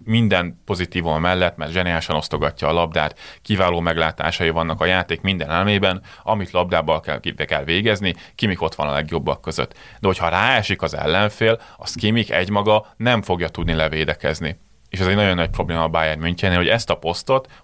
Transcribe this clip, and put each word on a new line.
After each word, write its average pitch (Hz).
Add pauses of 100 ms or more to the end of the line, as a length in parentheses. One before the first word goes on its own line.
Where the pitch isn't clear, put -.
minden 98
pozitívum 85
mellett, 90
mert 78
zseniálisan 85
osztogatja 73
a 78
labdát, 80 (220)
kiváló 92
meglátásai 82
vannak 80
a 80
játék 87
minden 90
elmében, 95 (220)
amit 101
labdábbal 85
kell, 73 (260)
kell 71
végezni, 95 (200)
Kimmich 98
ott 80
van 76
a 71
legjobbak 76
között. 76 (260)
De 101
hogyha 90
ráesik 104
az 78
ellenfél, 104 (160)
az -
Kimmich 110
egymaga 101
nem 117
fogja 85
tudni 85
levédekezni. 78 (300)
És 87
ez 92
egy 95
nagyon 98
nagy 85
probléma 82
a 80
Bayern 80
Münchennél, 87
hogy 87
ezt 113
a 87
posztot, 131 (160)